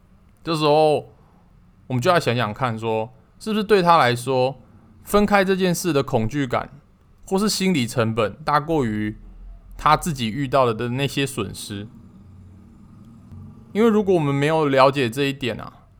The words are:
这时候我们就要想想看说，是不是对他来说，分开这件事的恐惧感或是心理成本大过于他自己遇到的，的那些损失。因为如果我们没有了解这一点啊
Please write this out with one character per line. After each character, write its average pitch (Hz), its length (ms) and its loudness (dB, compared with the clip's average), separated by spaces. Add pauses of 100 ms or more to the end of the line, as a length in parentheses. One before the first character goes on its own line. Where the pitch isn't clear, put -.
(440)
这 120 100 -4
时 151 120 0
候 151 480 2 (720)
我 127 60 -6
们 123 80 -2
就 180 100 2
要 170 80 4
想 120 160 0
想 110 180 -2
看 113 240 -4
说， 113 360 -4 (260)
是 220 140 -6
不 208 40 -2
是 214 60 -2
对 202 180 4
他 170 160 6
来 123 160 4
说， 127 460 -2 (440)
分 208 220 2
开 202 200 2
这 190 100 0
件 185 180 0
事 170 200 -2
的 139 100 2
恐 113 240 -2
惧 143 180 -4
感 120 240 -4 (560)
或 190 140 -2
是 214 80 0
心 190 260 0
理 127 140 0
成 110 260 -2
本 107 200 -2 (100)
大 147 160 0
过 151 240 -2
于 107 340 -4 (600)
他 151 180 2
自 170 160 -2
己 120 180 -4
遇 135 160 -6
到 131 200 2
的， 117 80 2
的 120 160 -6
那 135 180 -2
些 139 180 -2
损 101 300 -6
失。 104 320 -12 (1800)
因 202 100 0
为 233 80 6
如 214 140 2
果 190 100 2
我 175 60 4
们 139 160 0
没 143 120 2
有 160 200 0
了 135 240 6
解 135 180 -2
这 135 140 -4
一 139 80 0
点 123 260 -8
啊 - 280 -16 (140)